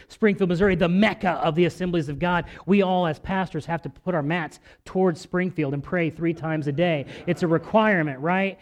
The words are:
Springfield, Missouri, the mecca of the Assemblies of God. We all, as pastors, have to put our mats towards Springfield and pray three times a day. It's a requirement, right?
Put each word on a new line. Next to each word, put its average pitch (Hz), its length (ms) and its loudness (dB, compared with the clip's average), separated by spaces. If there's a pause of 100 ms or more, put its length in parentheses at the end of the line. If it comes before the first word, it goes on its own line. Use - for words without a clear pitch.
Springfield, 202 400 0
Missouri, 185 280 2
the 175 120 2
mecca 190 440 2
of 151 220 0
the 175 120 4
Assemblies 175 420 -2
of 143 100 -8
God. 175 280 0 (180)
We 196 160 4
all, 185 260 2
as 156 120 -2
pastors, 180 480 -4
have 165 160 -4
to 143 80 -10
put 175 240 -6
our 156 80 0
mats 156 380 -4 (260)
towards 185 340 0
Springfield 165 540 -2
and 143 80 -4
pray 170 260 -2
three 165 240 -2
times 160 360 -4
a 147 40 0
day. 156 320 0 (220)
It's 175 160 -2
a 185 40 2
requirement, 160 760 2
right? 185 420 -2